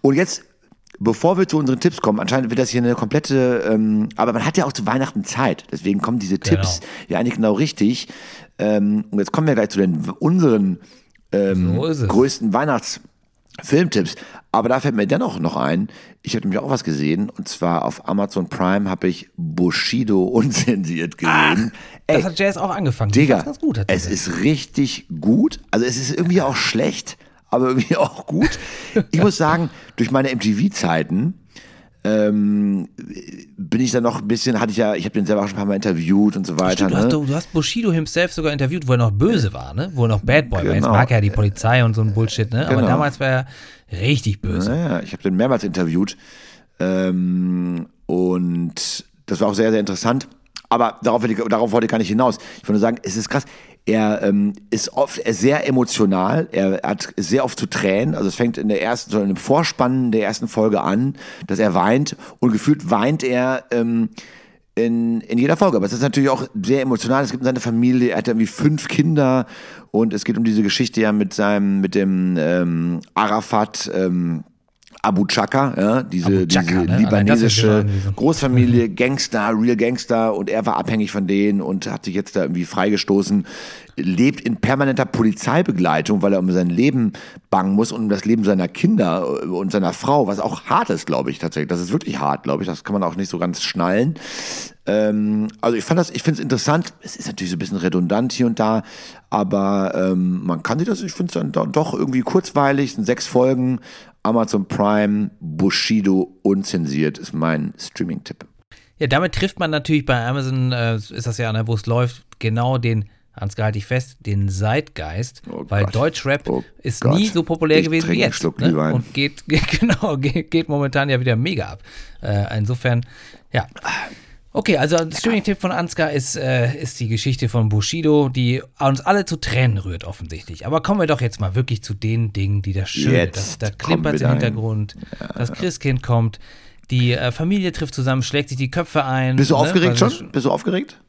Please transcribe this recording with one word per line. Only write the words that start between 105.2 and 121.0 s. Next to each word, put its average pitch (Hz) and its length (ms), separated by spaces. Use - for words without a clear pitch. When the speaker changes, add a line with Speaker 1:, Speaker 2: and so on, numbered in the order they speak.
Speaker 1:
Bushido 95 1040
unzensiert 80 720
ist - 160
mein 78 460
Streaming-Tipp. - 640
Speaker 2:
Ja, 147 80
damit 151 260
trifft - 260
man 160 120
natürlich 151 340
bei 120 220
Amazon, 131 440
äh, 117 260
ist 113 280
das 117 140
ja, 113 120
ne, 110 160
wo 117 60
es 107 140
läuft, 120 360
genau 120 400
den, 113 280
Ansgar, 107 320
halte 107 140
ich - 80
fest, 127 320
den 101 300
Zeitgeist, 104 1000
Speaker 1:
Oh - 200
Speaker 2:
weil 101 160
Speaker 1:
Gott. - 100
Speaker 2:
Deutschrap 139 540
Speaker 1:
Oh 65 140
Speaker 2:
ist - 180
Speaker 1:
Gott. 120 160
Speaker 2:
nie 214 120
so 180 120
populär 160 380
Speaker 1:
Ich 160 60
Speaker 2:
gewesen 165 180
wie 165 60
Speaker 1:
trinke - 160
einen - 60
Speaker 2:
jetzt, - 80
Speaker 1:
Schluck - 200
Speaker 2:
ne? - 100
Speaker 1:
Glühwein. 78 240
Speaker 2:
Und 120 200
geht, - 300
<laughs> - 40
geht, - 320
genau, 202 380
geht, 139 340
geht 165 180
momentan 143 400